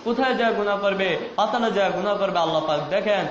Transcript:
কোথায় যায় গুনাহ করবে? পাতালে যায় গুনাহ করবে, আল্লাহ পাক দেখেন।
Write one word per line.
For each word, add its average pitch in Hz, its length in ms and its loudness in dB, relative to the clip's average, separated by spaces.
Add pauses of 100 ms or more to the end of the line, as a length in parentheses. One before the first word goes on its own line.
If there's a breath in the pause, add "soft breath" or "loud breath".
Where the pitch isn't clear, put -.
কোথায় 240 300 0
যায় 226 200 2
গুনাহ 202 240 0
করবে? 190 400 0 (180)
পাতালে 226 340 0
যায় 190 220 2
গুনাহ 202 240 -2
করবে, 190 220 0
আল্লাহ 160 280 2
পাক 147 140 0 (100)
দেখেন। 196 400 0